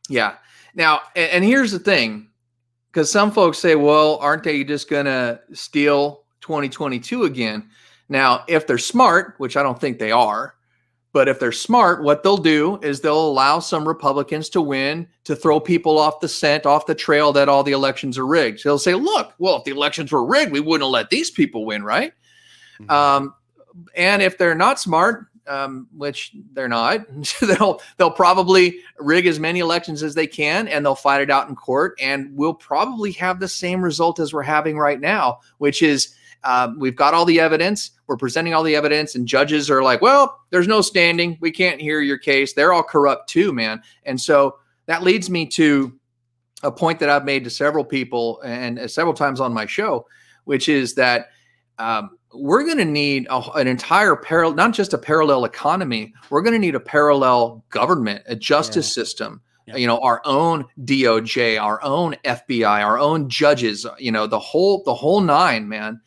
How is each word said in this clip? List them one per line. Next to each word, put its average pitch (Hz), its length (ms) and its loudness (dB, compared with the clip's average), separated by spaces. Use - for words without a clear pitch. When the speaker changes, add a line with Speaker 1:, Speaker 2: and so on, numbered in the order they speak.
Speaker 1:
Yeah. 110 240 0
Now, 160 260 2
a-, 165 180 0
and 180 80 2
here's 233 300 2
the 190 60 -4
thing, 117 500 -2
'cause 156 180 0
some 208 220 2
folks 180 240 4
say, 165 200 4
"Well, 151 440 4
aren't 151 220 -2
they 151 200 -2
just 143 280 -6
gonna 131 500 -2
steal 143 720 -2
twenty 147 260 -4
twenty-two 139 560 -6
again?" 113 460 -4
Now, 135 360 2
if 156 200 0
they're 127 100 0
smart, 180 640 2
which 131 180 -6
I 147 60 2
don't 127 180 -2
think 131 180 -4
they 107 140 -2
are, 117 420 0
but 135 140 4
if 135 120 0
they're 123 100 0
smart, 185 520 2
what 147 200 2
they'll 196 140 2
do 160 460 2
is 143 180 -4
they'll 156 260 2
allow 143 320 2
some 160 300 -4
Republicans 151 600 -4
to 185 100 -2
win, 143 480 -4
to 151 100 -4
throw 156 240 2
people 156 400 2
off 151 220 0
the 165 80 -4
scent, 151 380 -2
off 147 180 4
the 160 100 -2
trail 147 380 2
that 139 160 4
all 139 160 4
the 139 80 -2
elections 135 460 -2
are 131 80 -4
rigged. 135 340 0
So - 80 -4
they'll 143 100 2
say, 175 160 0
"Look, 330 440 -2
well, 175 180 0
if - 80 -8
the 143 60 -8
elections 143 420 -4
were 127 140 2
rigged, 247 260 2
we 143 80 0
wouldn't 151 240 0
have 131 80 -2
let 113 160 0
these 294 220 -2
people 120 340 -2
win, 107 180 -6
right?" 151 300 -2
Speaker 2:
Mm-hmm. 107 120 -8
Speaker 1:
Um, 139 420 2
and 196 260 2
if 185 160 0
they're 175 160 2
not 196 240 2
smart, 185 480 0
um, 135 480 -8
which 143 340 -10
they're 131 160 -6
not, 120 320 0
<laughs> - 160 -6
they'll, 196 400 2
they'll 175 160 4
probably 180 640 4
rig 160 260 2
as 160 140 0
many 165 180 -2
elections 165 460 -4
as 147 100 -6
they 160 140 -2
can, 165 400 -4
and 147 160 -2
they'll 139 100 2
fight 139 260 0
it 139 80 -2
out 139 200 0
in 135 80 -12
court. 156 440 -2
And 139 360 -6
we'll 156 180 -2
probably 208 580 -4
have 180 280 -4
the 190 80 -8
same 180 340 -6
result 170 380 -2
as 147 120 -6
we're 151 100 -6
having 151 360 -2
right 147 220 0
now, 151 400 -2
which 143 260 -2
is, 147 320 0
uh, 123 340 0
we've 131 160 -4
got 147 200 2
all 170 100 4
the 170 160 4
evidence. 165 500 0
We're 135 100 -6
presenting 165 380 -4
all 160 80 2
the 156 140 2
evidence, 151 400 0
and 123 100 -4
judges 143 420 0
are 135 140 4
like, 127 180 2
"Well, 269 380 4
there's 180 180 2
no 214 120 2
standing. 170 600 0
We 165 100 -2
can't 165 300 -2
hear 151 200 -2
your 143 180 -2
case." 139 340 0
They're 156 200 4
all 170 120 2
corrupt 143 440 0
too, 180 240 2
man. 113 300 -4
And 127 160 -6
so 139 380 2
that 165 160 -2
leads 185 260 0
me 170 180 -2
to 143 460 2
a 143 80 -2
point 165 300 -2
that 147 100 0
I've 143 140 2
made 139 180 -2
to 120 80 -10
several 147 340 -2
people 123 580 -4
and, 120 360 -8
and 117 100 -10
several 165 260 -2
times 135 260 -2
on 127 120 -2
my 110 140 -4
show, 170 400 -4
which 139 240 -2
is 135 260 0
that, 123 360 0
um, 110 300 -6
we're 156 320 0
gonna 311 180 0
need 143 460 -2
a, 127 100 -2
an 139 140 0
entire 160 480 2
parallel, 165 400 0
not 208 200 0
just 196 180 -4
a 151 60 0
parallel 147 480 2
economy. 131 680 -4
We're 147 140 0
gonna 233 160 2
need 180 160 0
a 127 60 -4
parallel 127 880 2
government, 120 560 -2
a 120 100 -8
justice 147 500 0
Speaker 2:
Yeah. - 160 -6
Speaker 1:
system, 110 380 -10
Speaker 2:
Yeah. 110 100 -12
Speaker 1:
you 127 100 0
know, 117 140 2
our 120 260 0
own 151 400 0
D 135 220 2
O 113 140 4
J, 113 360 0
our 107 260 -2
own 151 420 -2
F 123 220 -6
B 117 180 -2
I, 104 180 2
our 107 160 0
own 147 320 0
judges, 123 560 0
you 120 140 -4
know, 107 140 -2
the 107 120 -2
whole, 190 460 0
the 127 100 -2
whole 165 260 0
nine, 147 500 2
man, 110 360 -10